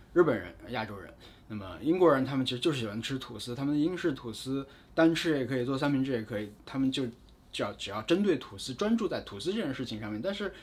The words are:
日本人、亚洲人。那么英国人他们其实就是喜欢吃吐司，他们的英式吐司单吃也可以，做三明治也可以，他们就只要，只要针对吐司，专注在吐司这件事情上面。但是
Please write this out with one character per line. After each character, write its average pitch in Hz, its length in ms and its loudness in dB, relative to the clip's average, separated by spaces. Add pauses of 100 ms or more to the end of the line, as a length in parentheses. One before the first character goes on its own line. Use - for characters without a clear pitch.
(140)
日 170 80 8
本 139 160 6
人、 90 160 -8 (160)
亚 117 160 -2
洲 101 140 -10
人。 87 120 -14 (360)
那 110 80 -8
么 92 260 -8
英 160 180 2
国 165 140 10
人 131 100 4
他 135 120 -2
们 131 100 2
其 123 100 -4
实 120 60 -6
就 170 100 2
是 135 80 -2
喜 113 60 -2
欢 107 160 -4
吃 135 160 -4
吐 117 220 -10
司， 120 160 -8
他 135 100 -4
们 147 80 0
的 147 60 2
英 170 180 2
式 160 160 0
吐 123 180 -8
司 131 340 -4 (280)
单 165 200 6
吃 156 260 2
也 127 60 0
可 131 120 0
以， 120 80 0
做 135 100 0
三 143 160 2
明 135 120 4
治 135 80 -2
也 117 100 0
可 107 180 -4
以， 104 120 -6 (140)
他 135 140 -6
们 131 100 4
就 131 160 -2 (460)
只 - 100 -4
要， 104 120 -2
只 - 180 -8
要 107 120 -4
针 185 200 4
对 175 140 4
吐 - 200 -10
司， 131 160 -8
专 214 240 2
注 208 100 0
在 131 140 -2
吐 - 180 -10
司 170 140 -2
这 226 80 -2
件 147 140 -2
事 127 100 -6
情 107 140 -6
上 107 100 -8
面。 107 100 -4
但 190 140 -2
是 202 180 -6 (120)